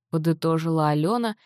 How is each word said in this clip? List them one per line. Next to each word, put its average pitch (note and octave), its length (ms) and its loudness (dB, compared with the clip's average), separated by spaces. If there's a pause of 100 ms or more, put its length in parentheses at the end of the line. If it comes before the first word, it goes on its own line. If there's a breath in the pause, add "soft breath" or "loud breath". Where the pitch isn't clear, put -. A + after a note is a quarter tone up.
(100)
подытожила D#3+ 760 0
Алена, G#3 460 0 (100)